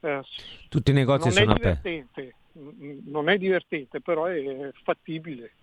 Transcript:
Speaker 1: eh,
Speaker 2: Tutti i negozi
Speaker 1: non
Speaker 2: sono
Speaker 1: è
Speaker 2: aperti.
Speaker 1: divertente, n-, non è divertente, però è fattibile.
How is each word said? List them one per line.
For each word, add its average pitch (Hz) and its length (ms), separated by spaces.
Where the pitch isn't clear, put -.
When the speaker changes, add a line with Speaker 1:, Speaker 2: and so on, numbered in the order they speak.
Speaker 1:
eh, 147 200
Speaker 2:
Tutti 143 220
i 135 40
negozi 135 340
Speaker 1:
non 185 80
Speaker 2:
sono 202 140
Speaker 1:
è 104 40
Speaker 2:
aperti. 90 360
Speaker 1:
divertente, 139 440
n-, 143 580
non 151 180
è 196 80
divertente, 175 640
però 160 240
è 139 460
fattibile. 160 720